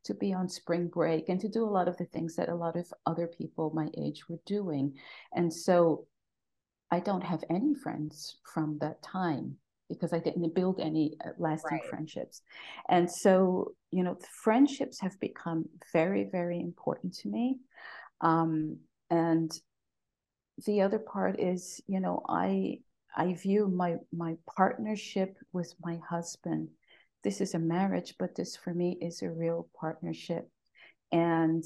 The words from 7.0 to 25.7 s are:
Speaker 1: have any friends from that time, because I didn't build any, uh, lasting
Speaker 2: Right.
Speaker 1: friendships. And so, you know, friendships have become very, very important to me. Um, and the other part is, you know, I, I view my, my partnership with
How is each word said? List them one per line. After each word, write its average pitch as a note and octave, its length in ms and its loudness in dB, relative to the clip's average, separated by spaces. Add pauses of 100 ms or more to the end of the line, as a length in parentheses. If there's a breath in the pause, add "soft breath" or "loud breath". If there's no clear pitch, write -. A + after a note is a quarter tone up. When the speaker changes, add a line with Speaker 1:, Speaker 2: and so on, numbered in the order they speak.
Speaker 1:
have D#3+ 260 -2
any A3+ 240 2
friends - 680 -6
from D#3 360 -2
that D3+ 220 -4
time, D#3+ 540 -2 (340)
because E3+ 240 -2
I E3 60 2
didn't E3+ 360 0
build F#3 240 2
any, D#3 460 2
uh, F3 120 -8
lasting D#3 420 -2
Speaker 2:
Right. - 100 -8
Speaker 1:
friendships. - 520 -8 (460 loud breath)
And F3 240 6
so, F#3 640 6 (180)
you F#3 120 2
know, F3+ 120 -2 (280)
friendships C4 580 4
have F#3+ 180 -4
become E3 460 -4 (260)
very, F#3+ 400 4
very F3 280 -2
important F3 580 -4
to - 100 -10
me. A#3+ 320 -2 (600 loud breath)
Um, D#3+ 560 2 (320)
and E3 420 2 (1120)
the G#3 160 4
other G3 180 4
part F#3+ 400 0
is, F3+ 480 -2
you F#3+ 120 0
know, F3+ 300 0
I, F#3+ 500 2 (360)
I F3 180 2
view G3 340 2
my, F3+ 300 0 (160)
my E3 240 -4 (180)
partnership G3 800 0 (160)
with F3 220 -4 (100)